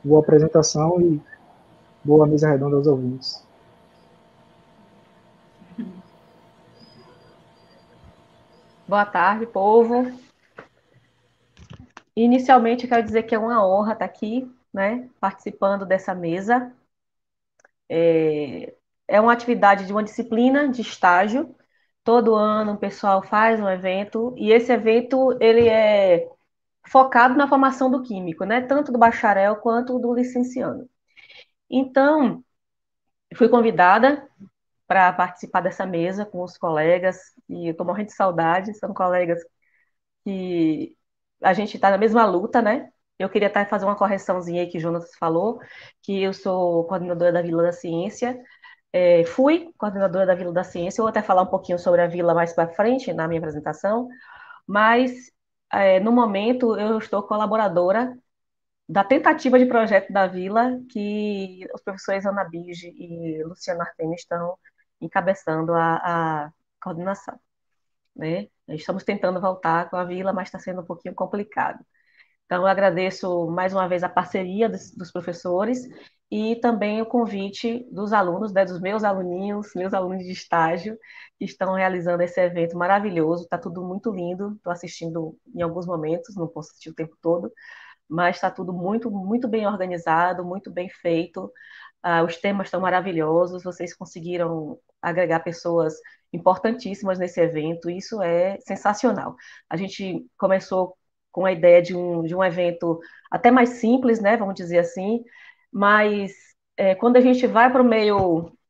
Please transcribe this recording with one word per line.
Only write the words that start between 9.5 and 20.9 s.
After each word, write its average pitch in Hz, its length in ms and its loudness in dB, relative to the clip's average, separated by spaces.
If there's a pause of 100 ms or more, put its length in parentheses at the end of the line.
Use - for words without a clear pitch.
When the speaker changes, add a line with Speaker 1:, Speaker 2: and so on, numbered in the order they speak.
Speaker 2:
Inicialmente, 247 680 4
eu 247 60 -8
quero 233 140 2
dizer 220 200 0
que 233 100 -2
é 214 40 0
uma 226 280 2
honra 208 280 2
estar 196 100 -4
aqui, 226 460 -6 (220)
né, 214 360 -4 (120)
participando 196 680 -4
dessa 190 280 -2
mesa. 196 560 -2 (1160)
É, 160 840 0 (320)
é 196 120 2
uma 226 140 6
atividade 202 540 2
de 196 60 -8
uma 214 120 -2
disciplina 247 640 0
de 247 140 -4
estágio. 202 720 2 (500)